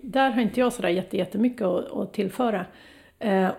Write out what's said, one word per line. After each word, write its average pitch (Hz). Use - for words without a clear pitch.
Där 269
har 233
inte 220
jag 247
sådär 190
jätte-, 180
jättemycket 214
att, 180
att 196
tillföra. 202
Eh, 190